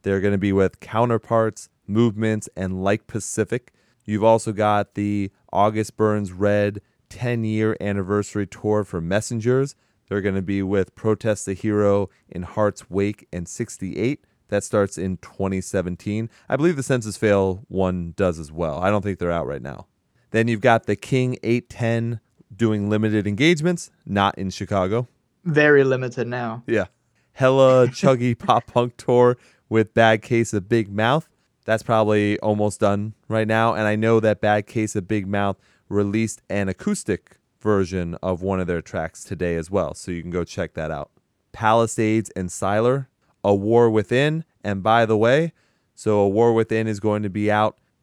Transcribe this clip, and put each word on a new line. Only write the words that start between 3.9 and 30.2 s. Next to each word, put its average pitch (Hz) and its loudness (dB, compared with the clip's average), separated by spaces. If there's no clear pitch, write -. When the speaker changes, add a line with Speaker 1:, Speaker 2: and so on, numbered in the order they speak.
Speaker 1:
You've 104 -2
also 113 2
got 104 0
the 104 -4
August 107 0
Burns 107 0
Red 104 0
ten-year 110 -2
anniversary 101 -2
tour 107 -2
for 90 -8
Messengers. 113 -2
They're 101 -2
gonna 98 -2
be 98 -2
with 95 -2
Protest 107 -2
the 98 -4
Hero, 101 2
In 87 -10
Heart's - -2
Wake, 101 -4
and 87 -8
sixty-eight. 113 -6
That 101 -2
starts 101 -2
in 92 -4
twenty 95 -6
seventeen. 98 -6
I 127 -2
believe 151 0
the 131 -6
Senses 110 -2
Fail 98 2
one 90 -2
does 90 0
as 76 -14
well. 78 -4
I 90 0
don't 104 2
think 98 -6
they're 87 -2
out 78 -4
right 69 -8
now. 62 -14
Then 113 2
you've 110 -2
got 117 4
the 101 0
King 127 -2
eight 117 -2
ten 117 -4
doing 104 0
limited 107 0
engagements, 156 0
not 101 0
in 95 -6
Chicago. 101 -2
Speaker 2:
Very 147 6
limited 127 -2
now. 117 -8
Speaker 1:
Yeah. 107 -2
Hella 131 4
Speaker 2:
<laughs> - -
Speaker 1:
chuggy 123 2
pop - 0
punk 123 -2
tour 123 4
with 110 0
Bad 113 4